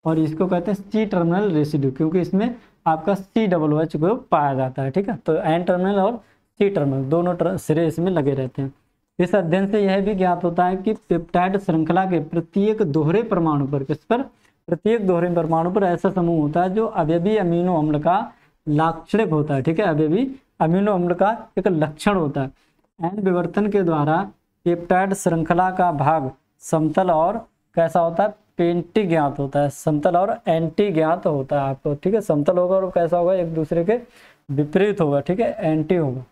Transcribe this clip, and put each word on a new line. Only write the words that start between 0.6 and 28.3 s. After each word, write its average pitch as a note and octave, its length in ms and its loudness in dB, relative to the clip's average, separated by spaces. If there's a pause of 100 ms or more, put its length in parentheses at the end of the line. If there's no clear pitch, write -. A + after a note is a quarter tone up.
हैं G3 100 -4
सी A3 240 -2
terminal F#3 460 0
residue, D3 400 0
क्योंकि D#3+ 300 0
इसमें G3+ 340 0 (320)
आपका D#3+ 280 0
सी A3 320 -2
डबल D#3 260 2
ओ D#3 80 2
H D#3+ 160 -4
group G3+ 340 0
पाया D3 220 2
जाता C3 280 -4
है, C3+ 100 -2
ठीक G3 180 -2
है। G3 80 -4
तो D#3 180 0
एन E3+ 280 0
terminal F#3 360 0
और A3+ 180 0 (420)
सी G3+ 100 4
terminal C#3 340 0
दोनों E3+ 320 0
टर-, E3+ 220 -2
सिरे D#3+ 300 0
इसमें E3 240 0
लगे C#3+ 220 0
रहते C3+ 280 -4
हैं। C3+ 120 -6 (460)
इस F3+ 160 0
अध्ययन F#3+ 360 0
से G#3 120 2
यह G3 180 2
भी G#3 140 -2
ज्ञात F3+ 280 0
होता F3 220 0
है F#3 120 0
कि G#3 160 -2 (160)
peptide F3+ 480 0
श्रृंखला E3+ 480 0
के F3 200 0
प्रत्येक G3+ 580 -2
दोहरे D#3+ 400 0
परमाणु D#3+ 440 0
पर, C#3 160 -4
किस - 200 -6
पर? - 180 -2 (460)
प्रत्येक G#3 400 0
दोहरे F3 280 0
परमाणु E3 360 0
पर G3 120 0
ऐसा F3 260 0
समूह E3+ 320 0
होता D#3 220 0
है F#3 100 -2
जो A3 140 0
अवयवी F3 500 0
अमीनो F3 400 0
अम्ल D3+ 220 0
का E3+ 180 2 (500)
लाक्षणिक E3 640 0
होता D3+ 260 0
है, C3 60 0
ठीक D#3+ 180 0
है, G#3 60 0
अवयवी D#3+ 420 0 (320)
अमीनो F#3+ 340 2
अम्ल F3 200 0
का G3 240 0 (200)
एक F#3+ 100 -2
लक्षण D#3 480 0
होता D3 260 -2
है। C3+ 100 -6 (480)
एन F#3 200 -4
विवर्तन F#3 500 0
के G3+ 140 2
द्वारा D#3+ 380 2 (440)
peptide F3+ 480 0
श्रृंखला F3 580 0
का F3+ 220 0
भाग D3 380 0 (320)
समतल D#3+ 480 0
और E3 260 2 (400)
कैसा E3 220 2
होता E3+ 240 0
है? G#3 120 -2 (220)